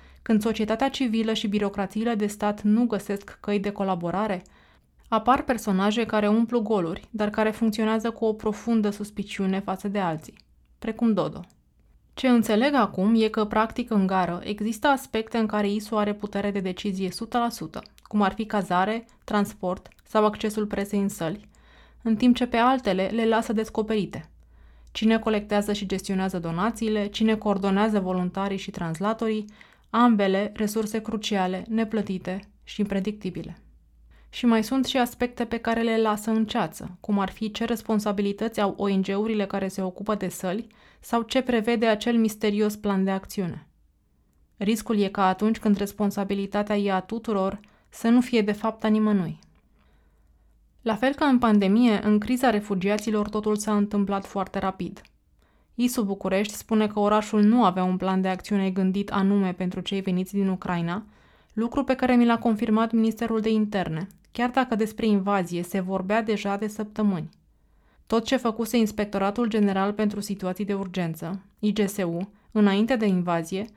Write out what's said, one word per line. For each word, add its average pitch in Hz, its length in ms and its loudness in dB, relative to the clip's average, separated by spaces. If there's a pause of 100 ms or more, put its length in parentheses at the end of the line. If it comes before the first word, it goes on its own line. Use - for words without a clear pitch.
(220)
când 214 200 2
societatea 226 480 0
civilă 226 440 0
și 220 140 -2
birocrațiile 208 680 -2
de 208 120 0
stat 208 340 -4
nu 214 240 4
găsesc 202 540 -4
căi 202 200 -2
de 202 120 -2
colaborare, 185 680 -2 (680)
apar 247 340 2
personaje 208 640 0
care 214 220 0
umplu 226 340 2
goluri, 202 480 -2
dar 208 200 -2
care 214 220 2
funcționează 220 600 0
cu 226 140 -4
o 220 80 2
profundă 214 560 0
suspiciune 202 720 -4
față 196 280 -6
de 202 120 -2
alții, 165 380 -4 (420)
precum 220 340 0
Dodo. 156 260 -2 (720)
Ce - 140 -2
înțeleg 240 460 4
acum 208 440 2
e 220 100 4
că, 214 180 0
practic, 220 440 -2
în 196 180 4
gară 180 360 0
există 214 440 -4
aspecte 240 500 0
în 226 80 2
care 208 240 0
ISU 208 260 -4
are 208 180 2
putere 208 380 -4
de 196 80 -4
decizie 190 480 -4
o 180 40 -6
sută 233 260 -6
la 233 120 0
sută, - 320 -10 (200)
cum 208 200 -2
ar 196 120 2
fi 214 120 -6
cazare, 208 600 -2 (180)
transport 196 640 -4 (160)
sau 214 220 2
accesul 214 400 -2
presei 202 340 -2
în 196 100 0
săli, 175 380 -6 (540)
în 226 140 0
timp 247 200 6
ce 247 100 0
pe 247 120 0
altele 240 560 2
le 226 140 0
lasă 226 260 2
descoperite. 214 760 -2 (600)
Cine 220 280 2
colectează 208 540 0
și 202 120 -4
gestionează 190 540 -2
donațiile, 208 680 -2
cine 220 280 2
coordonează 202 640 2
voluntarii 185 580 -2
și 202 140 -10
translatorii, 214 760 -2 (440)
ambele 208 640 4
resurse 214 460 -2
cruciale, 196 680 -4
neplătite 214 800 -4 (140)
și - 160 -8
impredictibile. 202 760 -4 (720)
Și - 160 -4
mai 226 180 6
sunt 262 220 0
și 269 120 0
aspecte 247 480 -2
pe 226 120 -6
care 226 240 0
le 226 200 2
lasă 214 300 0
în 220 140 2
ceață, 180 540 -4
cum 202 200 0
ar 190 100 0
fi 214 220 -6
ce 233 140 -4
responsabilități 214 960 -2
au 196 160 2
O 202 120 0
N 190 120 2
G-urile 202 440 0
care 196 220 -4
se 190 140 -6
ocupă 196 340 -4
de 196 120 -4
săli 190 400 -6 (320)
sau 233 220 -2
ce 240 200 0
prevede 233 440 0
acel 226 320 2
misterios 214 580 0
plan 196 280 0
de 190 80 0
acțiune. 190 560 -6 (880)
Riscul 220 420 0
e 196 80 2
ca, 196 200 2
atunci 208 320 2
când 202 180 4
responsabilitatea 202 1000 -2
e 202 140 0
a 190 80 2
tuturor, 202 600 -2 (300)
să - 180 -4
nu 240 140 8
fie 240 200 2
de 208 100 2
fapt 220 320 -4
a 214 40 0
nimănui. 208 520 2 (1400)
La 220 140 0
fel 254 180 2
ca 302 120 0
în 262 120 6
pandemie, 214 640 4
în 214 160 4
criza 247 300 2
refugiaților 208 800 0
totul 214 260 -2
s-a 208 200 -2
întâmplat 202 500 0
foarte 196 340 -6
rapid. 185 420 -6 (720)
ISU 247 280 0
București 196 500 -2
spune 214 340 2
că 208 120 -4
orașul 208 440 2
nu 233 200 6
avea 185 200 2
un 185 140 0
plan 185 240 0
de 190 60 0
acțiune 190 420 -2
gândit 190 420 0
anume 196 420 2
pentru 185 260 -4
cei 196 220 -4
veniți 185 320 -2
din 196 140 0
Ucraina, 180 580 -2 (480)
lucru 240 300 -2
pe 262 120 0
care 254 200 2
mi 240 100 6
l-a 233 120 4
confirmat 226 540 2
Ministerul 226 480 0
de 214 100 0
Interne, 196 580 0 (240)
chiar 240 180 -2
dacă 247 260 0
despre 220 300 -2
invazie 190 580 2
se 196 160 -4
vorbea 190 440 -2
deja 202 340 -2
de 214 100 -4
săptămâni. 208 640 -2 (760)
Tot 226 160 0
ce 262 120 0
făcuse 233 420 -2
Inspectoratul 208 720 0
General 202 460 2
pentru 208 260 -2
Situații 196 460 -6
de 202 80 -2
Urgență, 180 680 -6 (180)
I 208 140 0
G 208 140 2
S 202 100 -8
U, 175 340 -4 (200)
înainte 208 440 4
de 214 100 0
invazie, 180 600 0 (120)